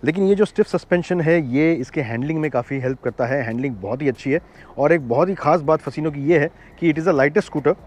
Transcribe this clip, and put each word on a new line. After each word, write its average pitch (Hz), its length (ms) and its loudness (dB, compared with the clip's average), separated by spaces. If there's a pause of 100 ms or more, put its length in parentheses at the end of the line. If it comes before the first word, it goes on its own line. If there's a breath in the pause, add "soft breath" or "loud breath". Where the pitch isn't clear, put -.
लेकिन 165 200 0
ये 196 120 4
जो 208 100 2
स्टिफ - 220 0
सस्पेंशन 180 540 -2
है 156 320 2
ये 160 200 4
इसके 156 280 -6
हैंडलिंग 131 380 -4
में 151 120 -2
काफ़ी 131 280 -4
हेल्प 127 240 -4
करता 123 220 -4
है, 135 180 -2
हैंडलिंग 117 320 -4
बहुत 101 260 -6
ही 147 80 0
अच्छी 131 220 -4
है। 156 80 2 (380 loud breath)
और 147 140 4
एक 147 180 0
बहुत 147 200 2
ही 196 60 -2
ख़ास 160 260 2
बात 151 200 0
Fasino 151 340 -6
की 143 60 -8
ये 156 180 4
है 151 100 0 (300 loud breath)
कि 170 140 2
it 151 60 -2
is 160 80 -2
the 175 100 4
lightest 147 340 2
scooter 147 240 0 (120)